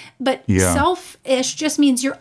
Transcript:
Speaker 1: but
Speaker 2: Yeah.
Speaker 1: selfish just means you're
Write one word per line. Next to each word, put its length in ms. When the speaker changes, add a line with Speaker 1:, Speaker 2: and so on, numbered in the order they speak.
Speaker 1:
but 260
Speaker 2:
Yeah. 280
Speaker 1:
selfish 840
just 240
means 240
you're 180